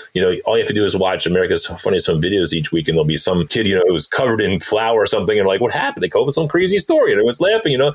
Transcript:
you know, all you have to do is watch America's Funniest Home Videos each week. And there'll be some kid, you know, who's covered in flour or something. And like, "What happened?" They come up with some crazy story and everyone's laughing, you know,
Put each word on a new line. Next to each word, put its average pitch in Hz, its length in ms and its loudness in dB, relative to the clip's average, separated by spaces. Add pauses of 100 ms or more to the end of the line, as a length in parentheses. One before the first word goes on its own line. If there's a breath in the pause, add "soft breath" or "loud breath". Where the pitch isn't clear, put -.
(120)
you 90 80 -2
know, 90 140 2 (100)
all 113 120 0
you 113 60 2
have - 40 -2
to 107 80 0
do 107 80 2
is 95 140 0
watch 92 280 0
America's 87 420 0
Funniest 92 420 0
Home 82 120 0
Videos 90 320 0
each 82 200 -2
week. 80 160 -2
And 80 80 0
there'll 78 100 2
be 78 100 0
some 87 300 0
kid, 107 220 0
you 98 80 0
know, 90 100 2
who's 85 220 0
covered 117 320 0
in 98 180 0
flour 113 380 0
or 101 100 2
something. 107 320 0
And 98 80 2
like, 98 140 0
"What 113 120 0
happened?" 170 300 -4
They 143 60 -2
come 165 140 0
up 135 40 0
with 139 80 0
some 160 140 -2
crazy 185 300 0
story 262 340 2
and 101 80 2
everyone's 117 200 0
laughing, 202 300 0
you 127 80 0
know, 139 160 2